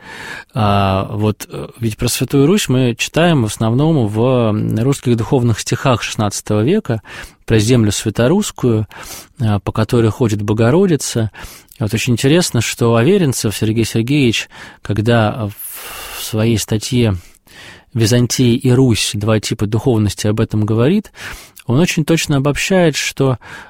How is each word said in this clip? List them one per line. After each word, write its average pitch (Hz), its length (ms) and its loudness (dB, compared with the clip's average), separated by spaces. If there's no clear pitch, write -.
А, 101 580 2
вот, 104 380 -2
э, 73 180 -12
ведь 117 180 -4
про 123 100 -2
Святую 139 400 2
Русь 202 220 2
мы 127 280 0
читаем 156 460 2
в 107 40 0
основном 123 600 0
в, 117 420 2
м, 110 300 -2
русских 123 380 0
духовных 120 420 0
стихах - 420 -2
шестнадцатого 107 600 -2
века 143 380 0
про 113 140 2
землю 110 320 4
святорусскую, 117 960 0
а, 107 200 0
по - 120 -8
которой 113 400 2
ходит 107 300 0
Богородица. 117 920 0
И - 60 -4
вот 104 100 -4
очень 120 200 0
интересно, 135 480 2
что 117 340 0
Аверинцев 131 600 2
Сергей 110 300 0
Сергеевич, 120 640 0
когда 107 680 0
в - 720 -14
своей 113 340 0
статье 110 580 0
«Византия 120 640 2
и 127 140 2
Русь. 123 420 2
Два 107 260 0
типа - 280 -4
духовности» 107 600 0
об 110 120 0
этом 107 260 0
говорит, 123 460 0
он 123 140 2
очень 175 260 0
точно 160 320 0
обобщает, 147 580 2
что, - 420 -2